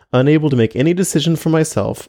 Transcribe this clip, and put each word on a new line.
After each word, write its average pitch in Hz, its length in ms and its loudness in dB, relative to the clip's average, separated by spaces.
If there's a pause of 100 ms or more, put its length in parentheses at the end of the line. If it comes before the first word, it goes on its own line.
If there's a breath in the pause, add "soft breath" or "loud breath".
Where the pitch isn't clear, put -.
(120)
unable 147 380 2
to 131 60 0
make 113 200 0
any 156 160 2
decision 165 440 0
for - 120 -4
myself 135 600 -2